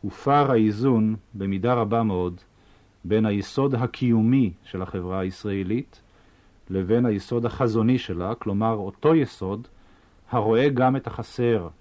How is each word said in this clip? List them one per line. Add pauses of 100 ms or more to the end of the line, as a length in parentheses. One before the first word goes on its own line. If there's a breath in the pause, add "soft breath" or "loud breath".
הופר
האיזון (180)
במידה
רבה
מאוד (600 soft breath)
בין
היסוד
הקיומי (100)
של
החברה
הישראלית (680 soft breath)
לבין
היסוד
החזוני
שלה,
כלומר
אותו
יסוד (640 soft breath)
הרואה
גם
את
החסר (140)